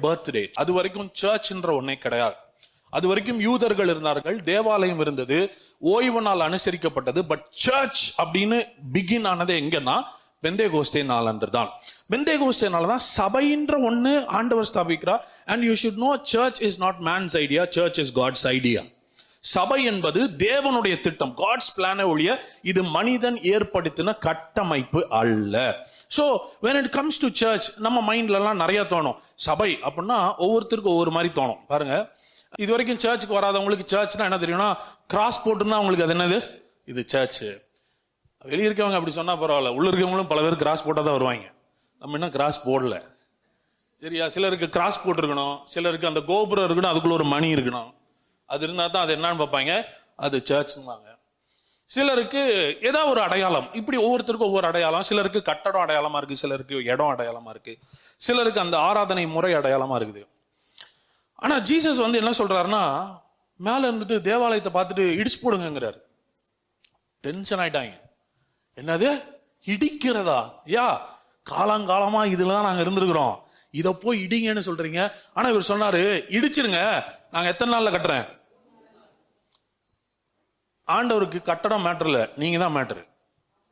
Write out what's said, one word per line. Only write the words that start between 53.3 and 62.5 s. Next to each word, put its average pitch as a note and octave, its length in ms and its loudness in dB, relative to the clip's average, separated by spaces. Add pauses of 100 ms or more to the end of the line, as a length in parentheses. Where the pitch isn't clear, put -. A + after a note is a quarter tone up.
இப்படி A#3 240 -4
ஒவ்வொருத்தருக்கும் A3+ 540 0
ஒவ்வொரு F#3+ 160 2
அடையாளம். E3+ 360 0
சிலருக்கு G3 380 0
கட்டடம் F#3+ 400 -2
அடையாளமா D3+ 360 0
இருக்கு, C#3+ 180 -6
சிலருக்கு C3+ 480 -6
இடம் C3 340 0
அடையாளமா A#2 320 -8
இருக்கு, A2 260 -18 (400)
சிலருக்கு A3+ 440 0
அந்த F3 180 0
ஆராதனை F#3 500 2
முறை E3 260 0
அடையாளமா C3+ 440 2
இருக்குது. G#2+ 260 -6 (1160)
ஆனா C#4+ 180 0
ஜீசஸ் D4 420 2
வந்து A#3 180 2
என்ன A3 120 2
சொல்றாருன்னா, G3 520 2 (800)